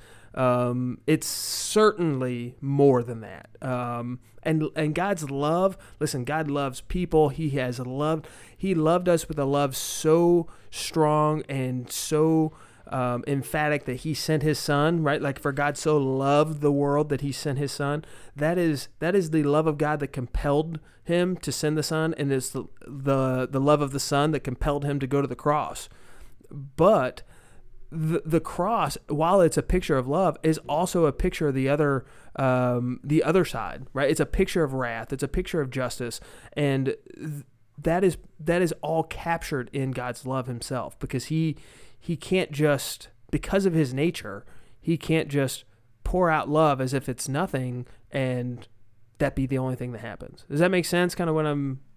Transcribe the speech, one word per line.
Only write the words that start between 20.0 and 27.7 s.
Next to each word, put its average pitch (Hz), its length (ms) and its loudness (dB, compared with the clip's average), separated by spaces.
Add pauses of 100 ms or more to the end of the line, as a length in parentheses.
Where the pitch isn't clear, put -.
that 139 100 -4
compelled 147 640 -2 (280)
him 175 320 0
to 147 160 -6
send 151 240 0
the 151 60 0
son, 160 340 -2
and 139 160 0
it's 131 160 -2
the, - 160 -6 (200)
the, 135 640 0
the 135 120 0
love 147 200 6
of 139 100 -2
the 139 80 -4
son 147 320 2
that 143 100 -2
compelled 143 420 -2
him 143 160 -2
to 135 80 -2
go 143 140 2
to 139 60 0
the 131 100 -8
cross. - 500 -2 (640)
But 143 720 2 (680)